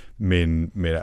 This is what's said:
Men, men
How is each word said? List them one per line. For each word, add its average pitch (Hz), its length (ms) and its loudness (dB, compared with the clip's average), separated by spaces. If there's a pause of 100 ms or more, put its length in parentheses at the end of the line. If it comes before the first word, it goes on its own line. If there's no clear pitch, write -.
(180)
Men, 85 560 2
men 87 180 -2 (100)